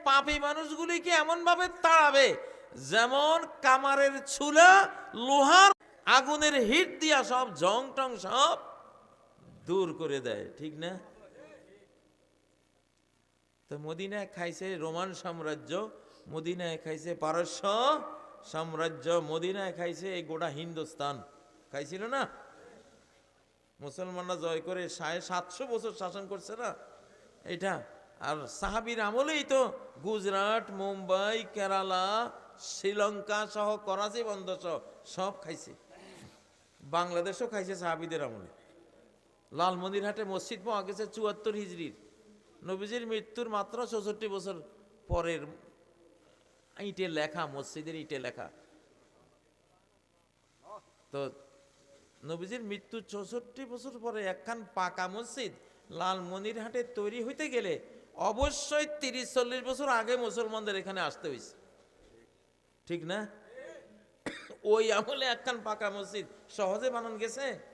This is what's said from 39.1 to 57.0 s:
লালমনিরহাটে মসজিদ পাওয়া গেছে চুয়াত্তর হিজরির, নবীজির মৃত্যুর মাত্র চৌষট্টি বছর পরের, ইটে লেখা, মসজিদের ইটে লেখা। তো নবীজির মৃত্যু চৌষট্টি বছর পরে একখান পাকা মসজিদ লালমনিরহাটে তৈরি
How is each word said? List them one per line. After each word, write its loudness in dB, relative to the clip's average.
লালমনিরহাটে -2
মসজিদ -6
পাওয়া -2
গেছে -8
চুয়াত্তর -4
হিজরির, -10
নবীজির -6
মৃত্যুর -6
মাত্র -4
চৌষট্টি -4
বছর -6
পরের, 0
ইটে -4
লেখা, -4
মসজিদের -10
ইটে -8
লেখা। -8
তো -6
নবীজির -8
মৃত্যু -10
চৌষট্টি -10
বছর -14
পরে -6
একখান -6
পাকা -2
মসজিদ -8
লালমনিরহাটে -4
তৈরি -6